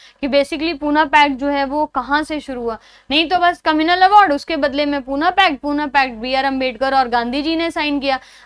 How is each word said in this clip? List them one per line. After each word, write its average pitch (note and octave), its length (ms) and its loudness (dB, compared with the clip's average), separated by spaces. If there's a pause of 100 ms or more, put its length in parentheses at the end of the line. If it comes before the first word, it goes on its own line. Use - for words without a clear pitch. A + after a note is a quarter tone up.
(220)
कि D4 60 -4
basically C#4+ 520 0
पूना D4+ 260 0
पैक्ट D4 300 2
जो C4 120 -4
है C#4 180 0
वो D4 200 -2
कहाँ C#4 380 -2
से D4+ 160 -8
शुरू B3 220 -10
हुआ। A3+ 160 -6 (340)
नहीं D4+ 180 0
तो F4+ 80 2
बस F4 240 2
कम्युनल D#4+ 400 2
अवार्ड, F#4+ 320 6
उसके D4+ 220 -4
बदले C#4+ 300 0
में C#4+ 160 -2
पूना C#4 280 -2
पैक्ट, F4+ 320 2
पूना D4 260 -4
पैक्ट C4 260 0
बी A#3 200 -6
आर C4 120 0
अम्बेडकर C4 480 -2
और C4 140 2
गांधी A#3+ 340 -2
जी D#4+ 140 -2
ने E4 160 -2
साइन D4 280 -2
किया। C4 200 -2 (260)